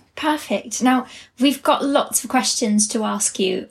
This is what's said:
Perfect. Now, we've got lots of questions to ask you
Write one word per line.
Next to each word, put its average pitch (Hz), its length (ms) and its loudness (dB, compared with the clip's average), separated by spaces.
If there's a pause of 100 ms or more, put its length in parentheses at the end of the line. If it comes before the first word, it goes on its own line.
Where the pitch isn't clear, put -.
(180)
Perfect. 262 680 -4
Now, 254 220 2 (340)
we've 269 240 2
got 285 220 4
lots 277 400 0
of 226 40 -10
questions 214 600 2
to 214 160 -2
ask 208 340 -2
you 185 320 -2